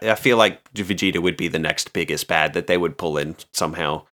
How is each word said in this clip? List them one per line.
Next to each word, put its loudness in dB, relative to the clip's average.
I 2
feel 2
like 2
Vegeta 0
would 2
be -4
the -2
next -2
biggest -2
bad 2
that -2
they 4
would -2
pull -2
in -4
somehow. -4